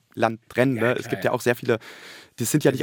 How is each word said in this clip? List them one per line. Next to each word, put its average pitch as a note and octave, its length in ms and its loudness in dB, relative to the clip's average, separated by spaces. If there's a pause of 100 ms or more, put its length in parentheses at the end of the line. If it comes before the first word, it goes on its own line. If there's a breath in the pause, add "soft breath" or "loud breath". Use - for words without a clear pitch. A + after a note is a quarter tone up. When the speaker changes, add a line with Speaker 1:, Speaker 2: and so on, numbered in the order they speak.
(140)
Speaker 1:
Land A2+ 340 0
trennen, B2+ 280 2
Speaker 2:
Ja, G#2+ 60 -2
Speaker 1:
ne? A#2+ 100 2
Es - 80 -2
Speaker 2:
klar, - 100 -10
Speaker 1:
gibt - 140 -6
Speaker 2:
ja. - 80 2
Speaker 1:
ja - 20 0
auch B2 60 -2
sehr A#2+ 160 2
viele, A#2+ 240 0 (580 loud breath)
das A#2 140 -4
sind D3+ 100 2
ja D3+ 80 6
nicht C3 120 -4